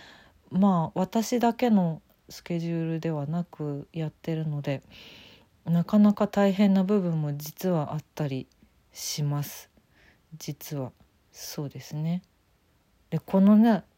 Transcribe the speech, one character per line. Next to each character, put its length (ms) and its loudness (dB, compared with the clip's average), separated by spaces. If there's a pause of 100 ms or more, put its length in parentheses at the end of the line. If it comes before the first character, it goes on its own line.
(500)
ま 440 2
あ、 40 -4
私 400 -2
だ 140 2
け 160 0
の 320 2 (300)
ス 120 -18
ケ 180 -6
ジ 80 -6
ュ 20 -4
ー 220 -4
ル 80 -4
で 100 -4
は 160 -4
な 180 -4
く 480 -8
や 160 -6
っ 20 -8
て 240 -8
る 140 -4
の 140 -6
で、 200 -4 (840)
な 180 2
か 140 2
な 160 6
か 140 0
大 260 2
変 180 4
な 100 4
部 180 2
分 200 -2
も 160 -4
実 320 -8
は 240 -2
あ 40 -6
っ 40 -6 (140)
た 120 -4
り 200 -6 (480)
し 280 -6
ま 200 -2
す。 260 -12 (720)
実 400 -10
は。 140 -8 (440)
そ 280 -10
う 40 -8
で 120 -16
す 160 -14
ね。 260 -4 (880)
で、 80 -2
こ 220 0
の 160 8
ね、 260 6 (160)